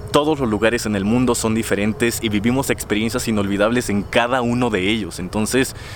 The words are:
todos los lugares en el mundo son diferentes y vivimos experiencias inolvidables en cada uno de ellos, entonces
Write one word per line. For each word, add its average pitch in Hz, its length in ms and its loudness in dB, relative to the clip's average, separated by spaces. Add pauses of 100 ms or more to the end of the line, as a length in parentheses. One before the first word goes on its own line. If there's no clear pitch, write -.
(120)
todos 147 260 2
los 135 100 0
lugares 110 380 0
en 107 80 0
el 98 100 0
mundo 120 300 2
son 110 220 0
diferentes 110 680 0
y 113 60 0
vivimos 117 420 0
experiencias 113 560 -2
inolvidables 107 640 0
en 101 120 0
cada 120 400 0
uno 120 280 0
de 95 180 0
ellos, 104 300 -2
entonces 107 560 0 (220)